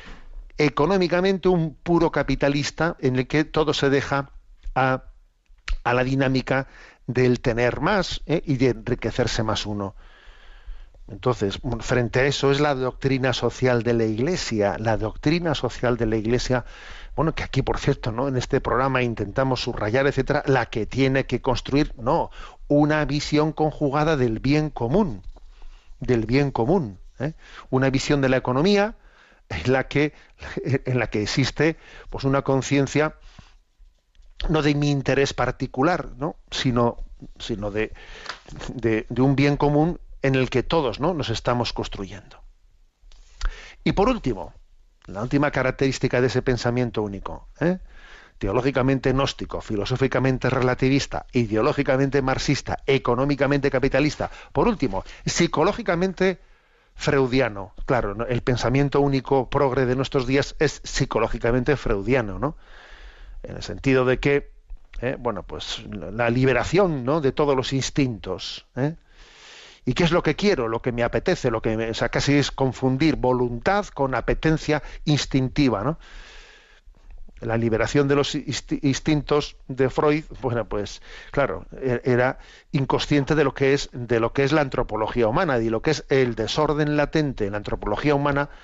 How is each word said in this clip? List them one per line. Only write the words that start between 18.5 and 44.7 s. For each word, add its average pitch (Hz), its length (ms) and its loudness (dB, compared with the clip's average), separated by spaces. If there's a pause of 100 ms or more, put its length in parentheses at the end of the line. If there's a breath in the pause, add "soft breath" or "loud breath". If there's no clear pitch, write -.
programa 127 400 2
intentamos 120 600 0
subrayar, 113 460 0
etcétera, 135 380 0
la 131 220 2
que 107 180 -4
tiene 131 400 2
que 120 160 -2
construir, 135 560 0
no, 127 340 -2 (360 loud breath)
una 147 380 4
visión 147 480 0
conjugada 151 640 2
del 117 220 2
bien 143 300 2
común, 127 540 0 (760 soft breath)
del 113 260 2
bien 135 260 2
común, 120 480 0 (200)
¿eh? 151 140 -4 (380 loud breath)
Una 131 180 4
visión 139 320 2
de 131 80 4
la 131 80 4
economía 196 580 2 (540 soft breath)
en 123 240 0
la 131 140 2
que, 143 260 0 (500 loud breath)
en 127 360 -2
la 113 80 0
que 107 160 -2
existe, 147 520 0 (340 loud breath)
pues, - 140 -8
una 135 200 2
conciencia 139 720 2 (1300 soft breath)
no 156 140 2
de 147 140 2
mi 147 140 0
interés 139 440 0
particular, 131 840 -2
¿no? 147 200 -6 (140)
sino, 120 520 0 (360)
sino 104 320 -6
de, 107 200 -2 (800 loud breath)
de, 113 360 0
de 123 120 0
un 135 140 4
bien 143 220 2
común 147 420 2 (220)
en 135 140 2
el 131 140 2
que 120 140 2
todos, 135 360 0
¿no? 156 140 0
nos 143 160 -4
estamos 120 440 -2
construyendo. 101 680 -10 (1400 loud breath)
Y 160 100 2
por 196 140 4
último, 135 460 -2 (540)